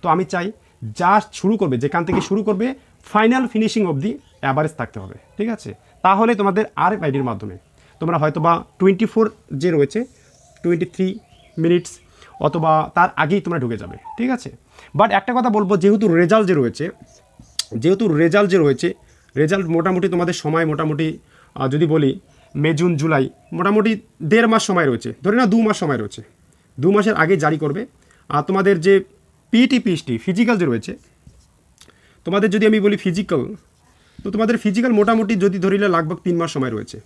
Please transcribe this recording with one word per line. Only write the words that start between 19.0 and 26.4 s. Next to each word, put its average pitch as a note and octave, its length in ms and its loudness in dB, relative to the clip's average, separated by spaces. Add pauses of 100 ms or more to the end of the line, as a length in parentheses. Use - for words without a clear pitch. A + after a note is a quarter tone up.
রেজাল্ট E3+ 300 0
মোটামুটি F3+ 420 0
তোমাদের F3 340 -2
সময় D#3+ 300 0
মোটামুটি, D#3 460 -2 (360)
আহ, C3+ 140 -4
যদি D3 180 2
বলি D3 340 0 (360)
মে, D3+ 180 0
জুন, E3+ 220 0
জুলাই, C#3 320 0 (240)
মোটামুটি G3+ 480 0 (300)
দেড় A3+ 160 4
মাস A3 220 2
সময় F3 220 2
রয়েছে, A2+ 200 -6 (140)
ধরে G#3 120 0
নাও B3+ 100 2
দু A3 160 2
মাস G#3+ 140 0
সময় C#3+ 260 -2
রয়েছে, G#2+ 200 -12 (580)